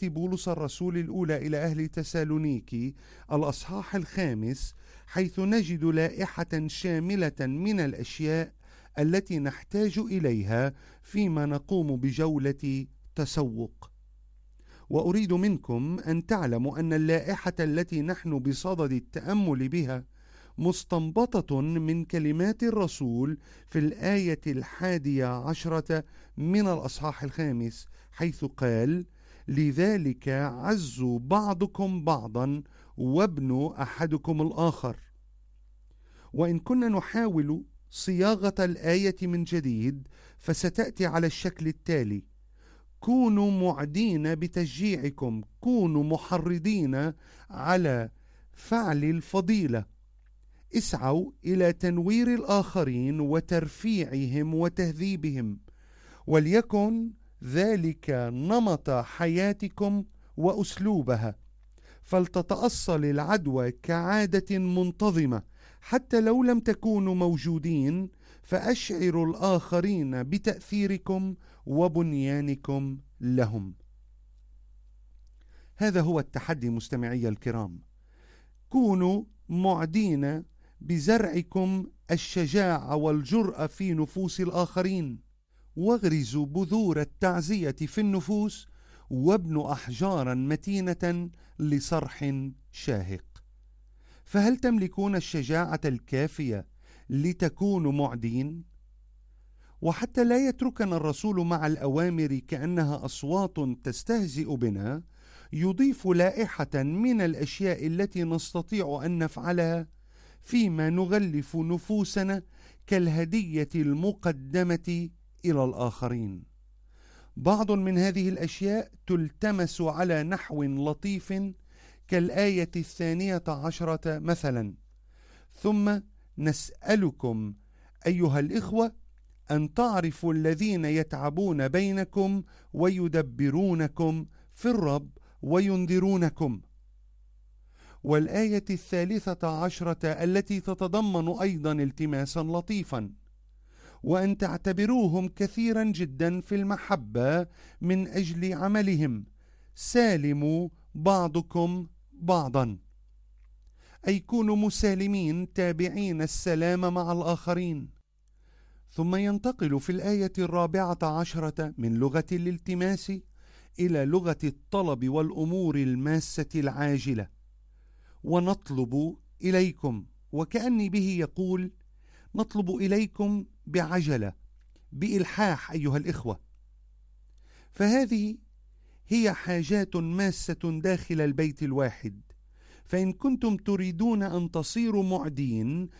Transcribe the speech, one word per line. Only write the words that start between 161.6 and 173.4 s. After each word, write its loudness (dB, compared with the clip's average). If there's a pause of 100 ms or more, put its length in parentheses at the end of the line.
من 0
لغة 2
الالتماس -2 (680)
إلى 2
لغة 2
الطلب -2
والأمور 0
الماسة 0
العاجلة: 0 (960)
"ونطلب 0 (260)
إليكم"، 2 (280)
وكأني 0
به 0
يقول: -2 (640)
"نطلب -2
إليكم 0 (220)